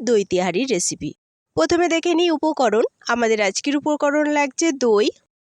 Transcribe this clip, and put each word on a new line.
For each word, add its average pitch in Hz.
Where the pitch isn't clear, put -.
দই 220
তিহারির 185
রেসিপি। 175
প্রথমে 330
দেখে 330
নিই 339
উপকরণ। 277
আমাদের 233
আজকের 208
উপকরণ 294
লাগছে 294
দই। 220